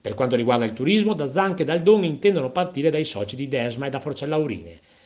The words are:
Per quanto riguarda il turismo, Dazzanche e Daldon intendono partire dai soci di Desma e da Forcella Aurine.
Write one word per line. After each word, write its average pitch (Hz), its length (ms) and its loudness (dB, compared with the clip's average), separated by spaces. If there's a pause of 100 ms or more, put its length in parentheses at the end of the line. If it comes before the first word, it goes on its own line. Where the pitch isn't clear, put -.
Per 101 140 -6
quanto 127 220 0
riguarda 120 280 2
il 110 80 -2
turismo, 202 420 2
Dazzanche 170 480 0
e - 20 2
Daldon 175 400 4
intendono 156 460 2
partire 170 400 0
dai 151 140 0
soci 101 300 -6
di 135 140 -6
Desma 123 380 -2
e 139 40 -4
da 135 80 -6
Forcella 151 380 -4
Aurine. 92 420 -4 (280)